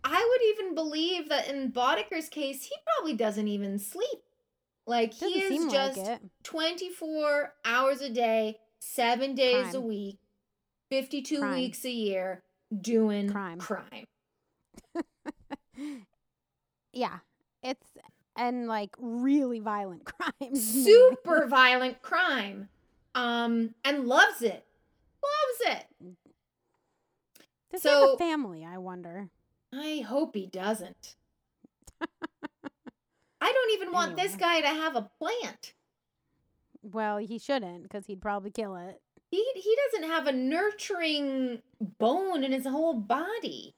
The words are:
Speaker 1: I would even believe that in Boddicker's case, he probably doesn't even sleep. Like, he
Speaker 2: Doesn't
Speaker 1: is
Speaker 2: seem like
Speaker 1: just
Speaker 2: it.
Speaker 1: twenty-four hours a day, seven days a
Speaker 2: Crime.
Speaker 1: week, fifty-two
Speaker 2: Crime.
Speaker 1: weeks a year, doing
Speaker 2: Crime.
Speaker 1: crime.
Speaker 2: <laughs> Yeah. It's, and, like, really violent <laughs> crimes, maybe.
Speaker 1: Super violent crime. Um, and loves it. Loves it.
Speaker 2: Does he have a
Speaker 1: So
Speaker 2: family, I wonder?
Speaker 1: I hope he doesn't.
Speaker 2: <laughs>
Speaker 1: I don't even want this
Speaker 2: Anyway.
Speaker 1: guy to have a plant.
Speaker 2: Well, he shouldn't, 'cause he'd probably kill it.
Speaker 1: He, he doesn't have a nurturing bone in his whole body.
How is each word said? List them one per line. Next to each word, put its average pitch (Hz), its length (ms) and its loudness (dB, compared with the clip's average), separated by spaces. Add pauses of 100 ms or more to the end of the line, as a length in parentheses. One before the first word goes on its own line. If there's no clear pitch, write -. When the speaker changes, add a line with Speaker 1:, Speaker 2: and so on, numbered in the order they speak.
Speaker 1:
I 359 260 2
would 508 120 6 (220)
even 359 120 -6
believe 320 540 -2
that 285 180 0
in 269 240 -4
Boddicker's 311 580 0
case, 277 360 -6
he 587 100 -12 (100)
probably 480 300 0
doesn't 214 320 -2
even 202 320 -4
sleep. 427 400 -6 (680)
Like, 233 280 0
he 349 200 -4
Speaker 2:
Doesn't 381 80 0
Speaker 1:
is 381 60 0
Speaker 2:
seem 330 220 0
like 269 260 2
Speaker 1:
just - 20 -6 (120)
Speaker 2:
it. - 120 -6 (220)
Speaker 1:
twenty-four 320 1120 -2 (100)
hours 262 380 2
a 277 80 -6
day, 220 500 0 (200)
seven 247 540 0
days 254 360 4
a 262 80 -6
Speaker 2:
Crime. 240 100 -4
Speaker 1:
week, 202 300 -6 (720)
fifty-two 269 480 -2
Speaker 2:
Crime. 269 160 -2
Speaker 1:
weeks 254 300 -4
a 254 40 -4
year, 190 540 -2 (380)
doing 208 500 2
Speaker 2:
Crime. 185 280 -6
Speaker 1:
crime. 180 440 -10 (880)
Speaker 2:
<laughs> 277 1120 -12 (880)
Yeah. 233 240 -6 (440)
It's, 254 240 -8 (480)
and, 240 320 -2
like, 208 320 -4
really 247 600 2
violent 208 460 -6
<laughs> - 140 -16
crimes, 339 200 -2
maybe. 262 200 -2
Speaker 1:
Super 330 880 8
violent 254 540 4
crime. 208 680 0 (460)
Um, 233 580 0 (100)
and 277 240 0
loves 320 340 6
it. 202 240 -2 (580)
Loves 508 560 0 (220)
it. 180 140 -18 (1600)
Speaker 2:
Does 370 120 -8
he 302 60 6
have 294 80 8
a 277 140 10
Speaker 1:
So 254 60 2
Speaker 2:
family, 269 480 -4
I 175 120 -14
wonder? 180 520 -12 (440)
Speaker 1:
I 302 340 -6
hope 277 280 0
he 190 100 -4
doesn't. 190 720 -6 (840)
Speaker 2:
<laughs> - 20 -8 (1400)
Speaker 1:
I 392 100 4
don't 508 220 4
even 381 180 -4
want 339 240 0
this 370 180 -2
Speaker 2:
Anyway. 339 280 2
Speaker 1:
guy - 0 -
to 294 60 2
have 311 280 0
a 208 140 -4 (100)
plant. 427 540 -6 (1120)
Speaker 2:
Well, 208 340 -4
he 214 220 -8
shouldn't, 185 500 -4
'cause 202 160 -10
he'd 196 160 -12
probably 202 300 -6
kill 202 240 -6
it. 180 260 -14 (300)
Speaker 1:
He, 381 120 0 (120)
he 392 200 2 (160)
doesn't 330 200 -4
have 320 160 0
a 285 40 2
nurturing 285 1300 -2 (360)
bone 320 460 2
in 269 80 0
his 262 160 -2
whole 311 260 0
body. 262 840 -4